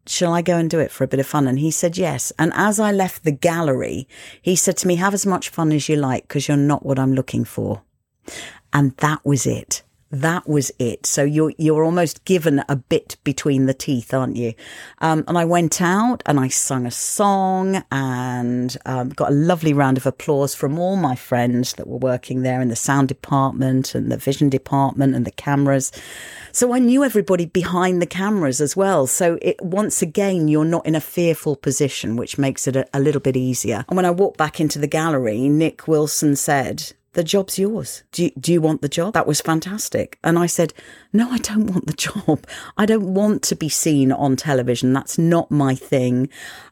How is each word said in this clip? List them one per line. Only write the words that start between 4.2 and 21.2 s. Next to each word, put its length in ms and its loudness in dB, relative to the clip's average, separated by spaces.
he 140 2
said 220 0
to 100 0
me, 80 2
"Have 180 0
as 100 -2
much 260 -2
fun 200 0
as 180 0
you 60 2
like, 320 -2
'cause 220 -4
you're 80 4
not 280 2
what 140 0
I'm 160 2
looking 300 -2
for." 380 -6
And 240 2
that 280 -2
was 220 2
it. 380 -4
That 380 -2
was 300 0
it. 280 -4
So 180 0
you're, 340 2
you're 240 2
almost 420 0
given 440 2
a 80 0
bit 480 -4
between 420 0
the 80 0
teeth, 400 -4
aren't 220 -2
you? 180 -4
Um, 260 2
and 100 0
I 80 2
went 380 2
out 420 2
and 140 2
I 80 2
sung 400 -2
a 60 -6
song 1000 0
and, 840 -2
um, 220 -4
got 220 -2
a 40 4
lovely 380 2
round 240 2
of 100 -2
applause 480 0
from 240 -2
all 160 0
my 220 0
friends 560 0